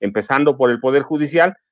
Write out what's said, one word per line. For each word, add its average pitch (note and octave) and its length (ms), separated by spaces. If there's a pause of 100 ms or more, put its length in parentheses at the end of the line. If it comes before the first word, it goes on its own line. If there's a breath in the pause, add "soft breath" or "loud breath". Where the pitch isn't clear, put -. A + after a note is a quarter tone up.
empezando C3 560
por B2+ 140
el A#2 100
Poder C3 220
Judicial, D3+ 520 (180)